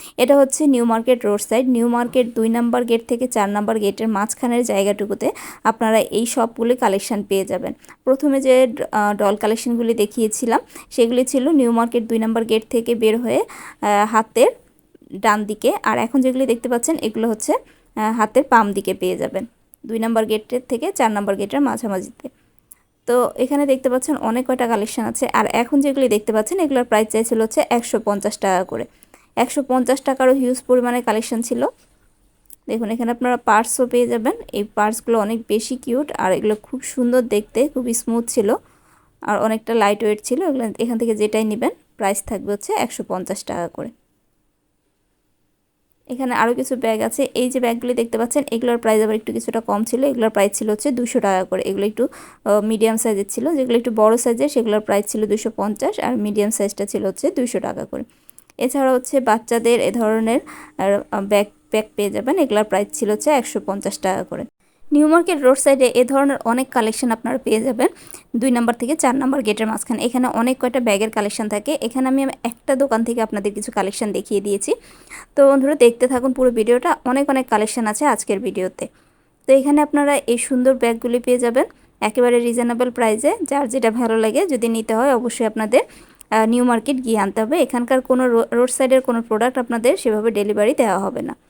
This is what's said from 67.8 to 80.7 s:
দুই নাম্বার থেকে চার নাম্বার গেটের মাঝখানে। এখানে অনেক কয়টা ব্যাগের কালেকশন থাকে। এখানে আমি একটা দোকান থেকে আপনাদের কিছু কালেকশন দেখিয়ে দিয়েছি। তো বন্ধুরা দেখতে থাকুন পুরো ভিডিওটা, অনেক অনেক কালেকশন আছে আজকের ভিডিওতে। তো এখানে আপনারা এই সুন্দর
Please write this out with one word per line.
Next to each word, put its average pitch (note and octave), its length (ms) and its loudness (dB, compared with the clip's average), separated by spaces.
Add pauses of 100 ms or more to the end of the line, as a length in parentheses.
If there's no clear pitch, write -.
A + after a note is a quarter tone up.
দুই B3 140 2
নাম্বার A#3+ 240 2
থেকে A#3+ 220 -4
চার C4 180 2
নাম্বার C4+ 280 0
গেটের G#3+ 240 -2
মাঝখানে। G#3+ 360 -4
এখানে B3+ 260 0
অনেক B3 300 0
কয়টা B3+ 220 -2
ব্যাগের A3 300 0
কালেকশন G#3+ 380 -4
থাকে। G#3 240 -4 (100)
এখানে C4 260 -2
আমি C4+ 140 2 (200)
একটা - 340 -4
দোকান B3 280 0
থেকে A#3 180 -2
আপনাদের G#3 320 -4
কিছু G#3 180 -8
কালেকশন G3+ 400 -2
দেখিয়ে G3+ 280 -2
দিয়েছি। G3+ 320 -2 (640)
তো - 120 6
বন্ধুরা C#4 260 4
দেখতে A#3+ 340 6
থাকুন B3+ 240 0
পুরো B3+ 180 2
ভিডিওটা, A#3+ 400 2 (140)
অনেক C#4 260 0
অনেক C4 180 0
কালেকশন A3 380 0
আছে G#3 180 -2
আজকের G#3 360 0
ভিডিওতে। F#3 440 -6 (640)
তো C4 60 4
এখানে C#4 280 6
আপনারা D4 360 2
এই A#3+ 220 0
সুন্দর B3+ 360 2